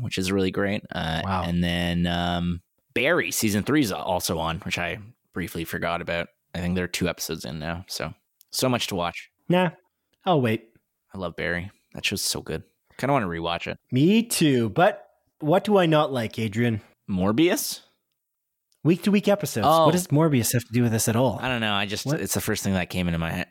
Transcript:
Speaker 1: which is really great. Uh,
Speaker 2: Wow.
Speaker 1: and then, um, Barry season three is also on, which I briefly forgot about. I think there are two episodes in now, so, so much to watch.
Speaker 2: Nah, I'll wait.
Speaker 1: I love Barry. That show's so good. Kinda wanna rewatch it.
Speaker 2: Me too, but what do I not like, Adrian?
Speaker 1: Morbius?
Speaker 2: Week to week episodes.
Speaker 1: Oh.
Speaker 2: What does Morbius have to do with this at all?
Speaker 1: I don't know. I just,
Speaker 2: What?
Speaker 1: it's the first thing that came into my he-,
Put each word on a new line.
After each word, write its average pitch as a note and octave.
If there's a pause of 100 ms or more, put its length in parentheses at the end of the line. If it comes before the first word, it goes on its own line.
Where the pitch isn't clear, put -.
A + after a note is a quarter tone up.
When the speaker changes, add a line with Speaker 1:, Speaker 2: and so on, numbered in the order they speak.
Speaker 1:
which A2
is F#2
really F#2+
great. G2
Uh, E2
Speaker 2:
Wow. F#2+
Speaker 1:
and F2
then, F2
um, F2 (320)
Barry B2+
season G#2
three D3
is A2
also F2
on, D#2+
which -
I E2+ (340)
briefly E2+
forgot E2+
about. E2+ (260)
I E2+
think F2+
there F2+
are -
two F2
episodes -
in D2
now, E2+
so, - (380)
so -
much A#2+
to G#2
watch. E2+ (200)
Speaker 2:
Nah, F3+ (540)
I'll F3
wait. A2+ (440)
Speaker 1:
I G2
love F2
Barry. E2+ (220)
That -
show's G2+
so -
good. - (340)
Kinda B2+
wanna B2
rewatch E2
it. E2+ (140)
Speaker 2:
Me F3+
too, C3
but F3 (300)
what E3+
do G#3
I F#3
not D3+
like, -
Adrian? A2 (300)
Speaker 1:
Morbius? A2 (1000)
Speaker 2:
Week E3+
to G#3
week G3+
episodes. D3+
Speaker 1:
Oh. D#3+
Speaker 2:
What D3+
does F3+
Morbius C#3+
have B2
to -
do A#2+
with A#2
this A2+
at A2
all? A#2+
Speaker 1:
I B2
don't B2
know. G#2+
I G2+
just, G2+
Speaker 2:
What? C#3+
Speaker 1:
it's F#2+
the G2+
first G#2
thing G2
that F2+
came F2+
into E2
my E2
he-, -